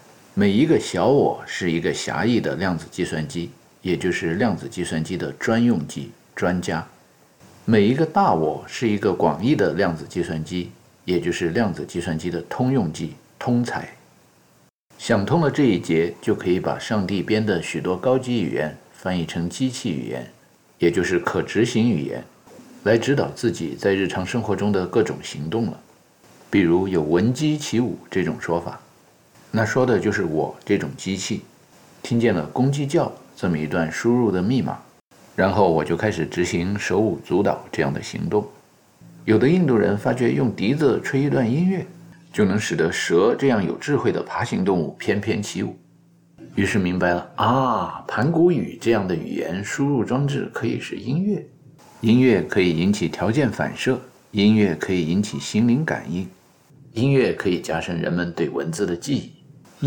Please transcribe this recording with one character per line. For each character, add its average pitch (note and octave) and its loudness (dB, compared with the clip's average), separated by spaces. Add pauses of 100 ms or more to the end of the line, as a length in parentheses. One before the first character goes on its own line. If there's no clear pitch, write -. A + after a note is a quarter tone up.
(340)
每 G2+ 4
一 B2 4
个 D3+ 4
小 F#2 0
我 A#2+ 2
是 F2 -2
一 D#2+ 0
个 E2 0
狭 C#2+ -4
义 A#2 2
的 D2 -2
量 F2+ -2
子 - -10
计 F2+ -4
算 D#2 -4
机， E2+ -8 (320)
也 F2+ 0
就 F2+ -2
是 E2 -2
量 G#2+ 0
子 - -10
计 F2+ -6
算 D#2+ -4
机 F#2 -6
的 D#2 -6
专 A#2 0
用 G#2+ 2
机、 - -10 (240)
专 F2+ 0
家。 E2 -4 (800)
每 A2 6
一 A2 4
个 D#3+ 2
大 D#3 2
我 D2+ -2
是 - -4
一 G#2 0
个 G2+ 2
广 D#2+ 0
义 C#3 2
的 - 2
量 F2 0
子 D2+ -12
计 - -4
算 D#2+ -4
机， F2 -6 (360)
也 F2+ 0
就 F2 0
是 E2+ -2
量 G2 0
子 D2 -8
计 - -8
算 E2 -4
机 F2 -4
的 E2+ -4
通 B2+ -2
用 G2 0
机、 D#2+ -10 (240)
通 A#2+ 0
才。 - -8 (1080)
想 G#2 2
通 E3 2
了 D3 2
这 C#3+ 2
一 G2+ 4
节， E2 0
就 G#2+ 0
可 - -2
以 F2+ 2
把 D#2 -4
上 G2+ -2
帝 F#2 -2
编 G#2+ 0
的 G2 0
许 D#2+ -6
多 F2+ -2
高 B2+ 2
级 B2 -2
语 A#1+ -2
言 D2 -4 (160)
翻 F2+ -4
译 E2 -2
成 E2+ -4
机 C3 -4
器 A2+ -6
语 B1+ -6
言， B1 -8 (500)
也 E2+ 4
就 F2+ 2
是 F2 0
可 E2+ 0
执 G#2+ 0
行 A2+ 2
语 D#2 0
言， A#1 -6 (600)
来 G#2+ 6
指 B2+ 2
导 E2+ 0
自 A2+ -2
己 E2 -6
在 - 0
日 G2 2
常 F#2 -4
生 A#2+ -4
活 G#2 -2
中 G2+ 0
的 F#2+ 0
各 A#2 2
种 C2+ -2
行 D2+ -10
动 A2 -2
了。 - -8 (720)
比 G2 6
如 F2 4
有 F2+ 0
“闻 F2+ 2
鸡 D3+ 0
起 A2+ -2
舞” G2+ -2 (140)
这 F#2 0
种 D#2+ -2
说 E2+ -2
法， - -12 (680)
那 A2 0
说 B2+ 2
的 A#2+ 4
就 F#2 2
是 G2 -2
我 D2+ -2 (100)
这 G2+ 2
种 D2+ -4
机 F#2+ -4
器， G2 -6 (640)
听 A#2 0
见 A2+ 4
了 D2+ -2
公 C3 0
鸡 C#3+ -2
叫 C#3+ 0 (240)
这 F#2+ -2
么 D#2+ 0
一 D2+ -2
段 D#2+ -2
输 A#2 0
入 A#2+ 2
的 F2+ 0
密 A#2 2
码， - -6 (600)
然 F#2 2
后 F#2 6
我 D#2 2
就 E2 0
开 G#2+ 0
始 E2 -2
执 F2 -2
行 F2 -2
手 F#2 0
舞 G#2 0
足 F#2 0
蹈 - 0
这 D#2+ -2
样 C#2 0
的 - -6
行 - -8
动。 G#2+ 0 (800)
有 A2 4
的 A#2+ 4
印 F3 4
度 A#2+ 4
人 G2 4
发 B2 -2
觉 B2 0
用 C3+ 2
笛 G2+ 0
子 C#3+ 2
吹 C3+ 0
一 D3 0
段 C3+ 2
音 D#3+ 2
乐， F#3+ -2 (480)
就 G#2 2
能 F#2+ 2
使 F#2 -2
得 D#2+ 2
蛇 F#2+ 2
这 C3+ 2
样 G#2+ 2
有 E2 -2
智 C#3+ -2
慧 A2 0
的 E2+ -2
爬 - -6
行 F#2+ -2
动 F#2+ 2
物 C#2 -4
翩 G#2 -2
翩 G2+ -2
起 G2+ -6
舞。 - -6 (800)
于 G2+ 2
是 G#2 0
明 F2+ 0
白 F2+ 2
了， F2 -4
啊， A#2+ 0
盘 C3 0
古 E3+ 6
语 F#2+ -2
这 A#2 2
样 G2 2
的 F2+ 0
语 E2 -6
言 E2 -4
输 C#3 -2
入 C#3 0
装 C#3 0
置 C#3 -4
可 - -6
以 B2 -2
是 - -10
音 D3 -2
乐， G3+ -2 (560)
音 A#2 6
乐 A#2 6
可 F2+ 0
以 F2+ 4
引 F2+ 2
起 F2+ 0
条 F2+ 0
件 C3+ 2
反 E2 -2
射， - -2 (300)
音 G#2 4
乐 G2 4
可 - -6
以 F2+ 2
引 F2 2
起 C#2+ -6
心 G#2+ 0
灵 C3+ 2
感 D2 -4
应， F2+ -6 (640)
音 B2+ 2
乐 A#2+ 4
可 - -4
以 F2 2
加 E2 -4
深 E2 -4
人 E3+ -2
们 A#2+ -2
对 E2 -2
文 - -4
字 G3 -2
的 F3 -2
记 C#3 -4
忆。 - -6 (540)